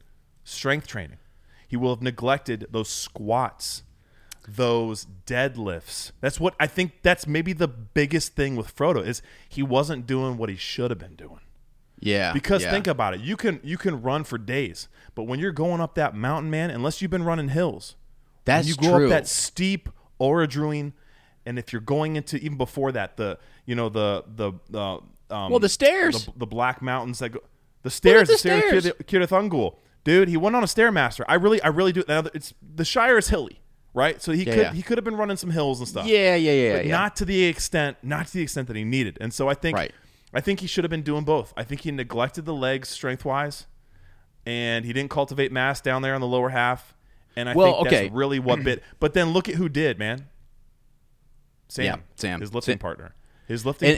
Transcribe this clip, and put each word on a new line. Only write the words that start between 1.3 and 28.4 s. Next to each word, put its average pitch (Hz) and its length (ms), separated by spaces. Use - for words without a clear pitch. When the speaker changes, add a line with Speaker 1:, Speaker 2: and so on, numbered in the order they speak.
Speaker 1:
He - 100
will 127 180
have 117 80
neglected 120 680
those 110 200
squats, - 920
those 113 600
deadlifts. 120 880
That's 139 180
what 175 200
I 151 80
think, 180 340
that's 175 240
maybe 165 280
the 165 140
biggest 139 680
thing 139 200
with 110 200
Frodo 143 300
is 120 160
he 139 140
wasn't 135 420
doing 131 320
what 110 120
he 95 60
should 123 360
have 98 80
been 85 160
doing. - 240
Speaker 2:
Yeah, 98 340
Speaker 1:
Because 180 280
Speaker 2:
yeah. 165 100
Speaker 1:
think 196 160
about 117 260
it. 92 80
You 175 160
can, 175 260
you 160 140
can 156 240
run 135 240
for 123 120
days, 117 520
but 113 80
when 127 160
you're 180 140
going 165 280
up 131 140
that 151 180
mountain, 143 380
man, 160 180
unless 135 320
you've 190 100
been 180 120
running 165 260
hills, 156 460
Speaker 2:
That's 147 240
Speaker 1:
when 160 80
you 151 160
go 175 60
Speaker 2:
true. 147 80
Speaker 1:
up 127 60
that 151 160
steep - 600
Orodruin, 147 720
and 120 120
if 117 140
you're 113 100
going 151 340
into, 151 220
even 147 200
before 135 340
that, 107 260
the, 101 220
you 120 100
know, 117 140
the, 104 380
the, 107 240
the, 107 100
um, 98 160
Speaker 2:
Well, 240 100
the 202 100
stairs. 302 560
Speaker 1:
the, - 120
the 120 80
Black 120 360
Mountains 127 380
that 123 100
go, 120 100
the 123 60
Speaker 2:
What - 0
are - 40
Speaker 1:
stairs, 196 360
Speaker 2:
the - 60
Speaker 1:
the 440 60
stairs, 180 240